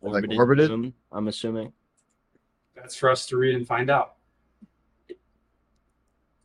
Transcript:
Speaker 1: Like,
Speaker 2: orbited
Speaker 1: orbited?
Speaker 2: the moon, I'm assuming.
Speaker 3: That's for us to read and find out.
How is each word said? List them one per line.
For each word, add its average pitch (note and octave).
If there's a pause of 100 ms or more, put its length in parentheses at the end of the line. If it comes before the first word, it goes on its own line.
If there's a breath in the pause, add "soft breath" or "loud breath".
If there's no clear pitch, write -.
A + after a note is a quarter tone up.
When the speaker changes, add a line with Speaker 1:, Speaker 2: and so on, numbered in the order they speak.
Speaker 1:
Like, G#2
Speaker 2:
orbited G#2
Speaker 1:
orbited? C#3
Speaker 2:
the A2+
moon, A#2+ (180)
I'm G#2+
assuming. A2 (1000)
Speaker 3:
That's -
for C3+
us B2+
to C3
read B2+
and B2
find B2
out. - (2250)